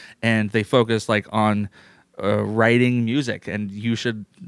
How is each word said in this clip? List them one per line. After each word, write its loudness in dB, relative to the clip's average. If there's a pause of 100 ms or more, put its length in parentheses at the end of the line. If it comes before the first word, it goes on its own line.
(200)
and 0
they 0
focus, 2
like, 0
on, 0 (540)
uh, 0
writing 2
music, -4
and -6
you -2
should -4 (240)